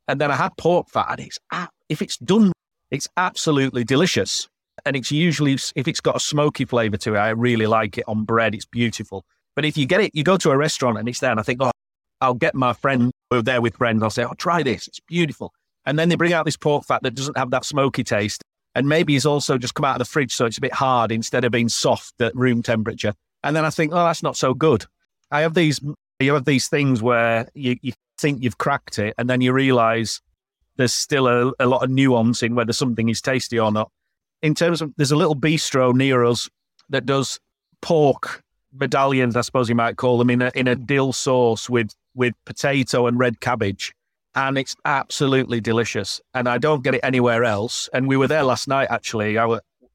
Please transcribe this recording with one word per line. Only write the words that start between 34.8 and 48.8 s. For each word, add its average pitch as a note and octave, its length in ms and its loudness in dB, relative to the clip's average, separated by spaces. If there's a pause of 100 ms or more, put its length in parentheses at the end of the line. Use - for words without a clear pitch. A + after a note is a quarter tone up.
of, D3 160 -6
there's C#3 140 0
a D3+ 40 4
little D#3 200 2
bistro C3+ 580 2
near C3 320 2
us A#2+ 240 0 (400)
that C3 160 -4
does C#3 340 -2 (420)
pork - 640 0 (300)
medallions, C3+ 640 0
I B2 60 2
suppose A#2+ 280 0
you A#2+ 60 2
might A#2 220 0
call B2 200 2
them, B2 120 4
in B2 120 2
a, B2 140 0
in C3 120 0
a B2 80 2
dill C3+ 380 0
sauce B2 560 0
with, A#2 240 0 (200)
with B2 200 -2 (120)
potato C3 640 0
and A#2+ 100 0
red B2 220 0
cabbage. A2 540 -4 (420)
And C3+ 220 -2
it's - 260 -6
absolutely C3+ 800 0
delicious. A2 580 -2 (140)
And B2 160 -2
I A#2+ 80 0
don't D3 260 0
get C3 120 0
it B2 80 -4
anywhere A#2+ 420 2
else. A2 480 -4
And C3 140 -2
we C3+ 100 2
were C3+ 100 2
there D3+ 160 0
last B2+ 240 0
night, C3+ 240 0